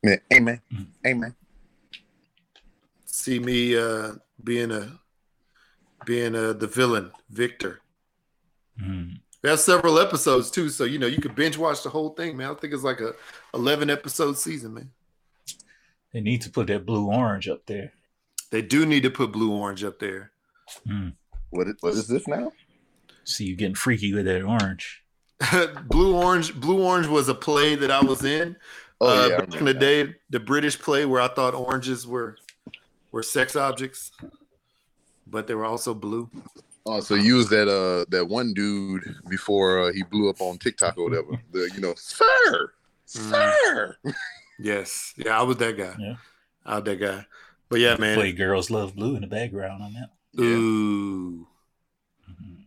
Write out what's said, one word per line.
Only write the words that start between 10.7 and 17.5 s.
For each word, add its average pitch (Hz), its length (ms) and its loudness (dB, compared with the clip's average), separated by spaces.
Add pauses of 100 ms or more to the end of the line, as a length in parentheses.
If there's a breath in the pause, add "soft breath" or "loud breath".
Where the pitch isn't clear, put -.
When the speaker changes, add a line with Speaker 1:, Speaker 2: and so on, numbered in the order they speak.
Speaker 3:
so, 135 140 -2
you 135 140 -2
know, 131 100 0
you 123 120 0
can 131 140 -4
binge 147 240 0
watch 151 240 0
the 135 80 -8
whole 156 200 -4
thing, 165 260 -8
man. 131 140 -8
I 147 40 -8
think 147 180 -10
it's 135 120 -6
like 127 160 -2
a 113 120 -6 (420 loud breath)
eleven 147 360 2
episode 143 480 -2
season, 123 360 -8
man. 131 160 -16 (1200 soft breath)
Speaker 2:
They 120 80 -6
need 117 220 0
to - 80 -14
put 110 160 -2
that 101 180 -2
blue 104 220 0
orange 104 420 0
up 80 180 -8